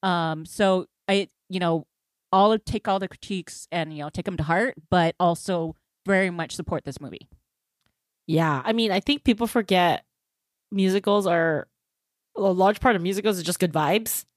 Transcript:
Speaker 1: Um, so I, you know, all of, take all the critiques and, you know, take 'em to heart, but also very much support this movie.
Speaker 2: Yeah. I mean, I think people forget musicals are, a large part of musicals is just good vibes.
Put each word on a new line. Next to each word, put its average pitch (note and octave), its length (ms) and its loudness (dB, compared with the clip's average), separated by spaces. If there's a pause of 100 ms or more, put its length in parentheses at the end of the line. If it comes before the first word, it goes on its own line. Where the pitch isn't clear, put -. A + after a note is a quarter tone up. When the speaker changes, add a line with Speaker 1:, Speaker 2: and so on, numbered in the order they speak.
Speaker 1:
Um, E3 420 -2
so F#3+ 400 0 (220)
I, G3 200 0 (220)
you F#3 100 -4
know, E3 280 0 (440)
all G3+ 220 6
of, G#3+ 120 -2
take - 220 -4
all G3 120 0
the F#3 80 -6
critiques - 640 -10
and, D#3+ 200 -4
you D3+ 120 -10
know, D3+ 60 -8
take - 180 -8
'em F3+ 100 -6
to D#3 60 -4
heart, F3+ 320 0 (140)
but E3+ 300 2
also E3+ 560 0 (300)
very F#3+ 240 2
much E3+ 260 -8
support D#3 300 -6
this C#3 160 -12
movie. - 260 -14 (1000)
Speaker 2:
Yeah. D#3+ 360 0
I A3 100 -2
mean, A3+ 180 0
I F#3 80 0
think - 240 -2
people A#3 240 2
forget F3+ 580 2 (680)
musicals G3 560 2
are, E3 400 0 (680)
a - 60 -4
large F#3+ 380 4
part B3 160 2
of F3 60 -2
musicals G3 360 -2
is E3+ 60 -8
just F3 160 -4
good F3+ 140 0
vibes. D#3 520 0 (120)